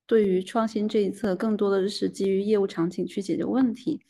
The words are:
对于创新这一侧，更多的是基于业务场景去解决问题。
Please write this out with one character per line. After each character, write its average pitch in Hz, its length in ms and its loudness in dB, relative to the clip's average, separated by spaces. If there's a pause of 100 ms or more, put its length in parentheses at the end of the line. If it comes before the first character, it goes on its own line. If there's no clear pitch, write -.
对 214 220 4
于 185 140 2
创 220 260 -2
新 214 220 -2
这 220 100 0
一 190 120 2
侧， 190 240 -2
更 220 200 0
多 208 140 0
的 196 180 2
是 202 220 -2
基 190 180 -2
于 196 140 2
业 208 160 2
务 196 80 2
场 175 240 -2
景 180 160 -4
去 202 160 -6
解 175 160 -2
决 - 80 -2
问 233 280 2
题。 - 360 -6